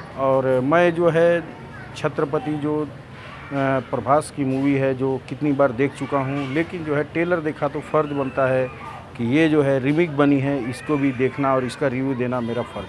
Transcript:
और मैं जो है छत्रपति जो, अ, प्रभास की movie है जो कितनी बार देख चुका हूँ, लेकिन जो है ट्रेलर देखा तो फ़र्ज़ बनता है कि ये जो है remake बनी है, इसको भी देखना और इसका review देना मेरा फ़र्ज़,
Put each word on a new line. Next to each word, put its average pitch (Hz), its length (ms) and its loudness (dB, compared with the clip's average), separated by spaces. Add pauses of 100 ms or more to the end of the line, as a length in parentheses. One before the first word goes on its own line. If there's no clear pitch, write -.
(180)
और 135 280 2
मैं 147 500 4
जो 170 140 4
है 170 340 4 (520)
छत्रपति 151 580 -2
जो, 151 280 -2
अ, 147 60 -4 (680)
प्रभास 135 800 0
की 143 100 0
movie 135 280 2
है 135 220 2
जो 135 340 -2
कितनी 143 220 -2
बार 139 200 4
देख 135 220 0
चुका 139 240 -4
हूँ, 135 360 -4
लेकिन 165 300 -2
जो 151 120 -2
है 151 80 2
ट्रेलर 170 340 -2
देखा 151 300 -2
तो 147 120 -4
फ़र्ज़ 147 340 0
बनता 135 380 0
है 131 160 2 (500)
कि 120 200 0
ये 160 120 6
जो 151 120 4
है 139 180 4
remake 147 380 0
बनी 143 220 6
है, 135 300 -2
इसको 147 280 -2
भी 139 140 2
देखना 131 440 0
और 127 100 0
इसका 135 220 -2
review 131 260 -2
देना 123 280 -2
मेरा 117 200 -2
फ़र्ज़, 101 280 -8